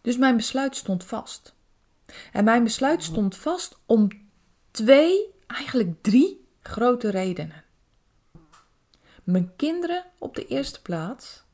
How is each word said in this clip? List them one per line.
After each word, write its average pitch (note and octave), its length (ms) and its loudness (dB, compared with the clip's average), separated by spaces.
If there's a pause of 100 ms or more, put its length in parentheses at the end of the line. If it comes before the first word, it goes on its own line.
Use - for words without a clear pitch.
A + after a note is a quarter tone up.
Dus A#3+ 160 -2
mijn B3+ 200 4
besluit C4 400 -4
stond F#3 280 -4
vast. - 500 -14 (760)
En G3+ 120 2
mijn A#3 200 4
besluit C#4 380 0
stond G#3 340 -4
vast - 500 -6
om G#3+ 220 4 (640)
twee, D#4+ 640 4 (120)
eigenlijk A3+ 560 -4
drie C4+ 460 2 (120)
grote A#3+ 480 -2
redenen. F#3 560 -6 (1600)
Mijn F3+ 320 0
kinderen F4 480 -4 (140)
op - 160 -12
de - 120 -10
eerste C4+ 360 -8
plaats. F3 720 -10